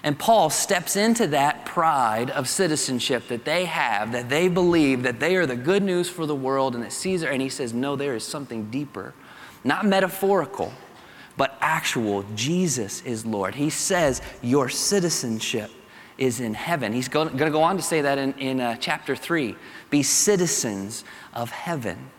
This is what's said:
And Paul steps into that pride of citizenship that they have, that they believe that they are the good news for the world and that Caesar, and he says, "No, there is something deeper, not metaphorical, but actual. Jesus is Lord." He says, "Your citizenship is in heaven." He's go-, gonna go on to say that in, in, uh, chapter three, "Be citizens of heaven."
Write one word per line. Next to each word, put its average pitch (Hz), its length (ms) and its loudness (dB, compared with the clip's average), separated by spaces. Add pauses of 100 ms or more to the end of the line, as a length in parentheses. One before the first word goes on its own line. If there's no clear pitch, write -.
And 147 160 0
Paul 208 300 6
steps - 480 0
into 226 300 4
that 143 400 0
pride 131 640 2
of 135 180 -2
citizenship 135 800 0
that 117 160 -4
they 175 220 0
have, 117 460 0
that 123 180 -4
they 170 180 4
believe 170 540 4
that 123 180 -2
they 175 160 2
are 180 80 2
the 127 120 -2
good 180 260 2
news 175 260 0
for 165 160 -6
the 147 100 -2
world 135 400 0
and 117 80 -6
that 101 100 -10
Caesar, 180 360 -2
and 135 140 -2
he 135 80 -4
says, 120 240 -6
"No, 139 220 -2
there 139 180 -2
is 110 100 -6
something 117 460 -8
deeper, 131 420 -8 (500)
not 151 220 2
metaphorical, 190 880 2 (640)
but - 240 0
actual. 113 640 0 (100)
Jesus 131 680 0
is 113 240 -6
Lord." 101 300 0
He 147 120 0
says, 151 540 2 (180)
"Your 123 300 4
citizenship 123 1000 0 (460)
is 127 240 0
in 110 140 -2
heaven." 120 400 -2
He's 127 140 -2
go-, 151 200 2
gonna 139 220 2
go 156 120 4
on 180 140 4
to 160 60 -2
say 160 180 0
that 143 160 2
in, 135 220 -2
in, 131 200 -2
uh, 120 220 0
chapter 151 340 -2
three, 151 400 -2 (360)
"Be 143 120 4
citizens 123 1000 0 (300)
of 120 160 -6
heaven." 120 480 -6 (200)